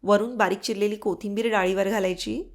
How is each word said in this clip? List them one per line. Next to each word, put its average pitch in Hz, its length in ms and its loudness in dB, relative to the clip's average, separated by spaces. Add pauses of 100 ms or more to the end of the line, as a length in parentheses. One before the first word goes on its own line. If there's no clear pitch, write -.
वरून 208 340 2
बारीक 196 240 2
चिरलेली 208 360 -2
कोथिंबीर 208 540 -2
डाळीवर 190 380 2
घालायची. 208 540 -2 (120)